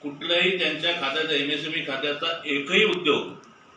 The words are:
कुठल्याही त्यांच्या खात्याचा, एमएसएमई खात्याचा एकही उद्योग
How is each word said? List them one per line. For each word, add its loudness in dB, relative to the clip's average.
कुठल्याही 2
त्यांच्या 0
खात्याचा, -2
एमएसएमई 0
खात्याचा -4
एकही 2
उद्योग 2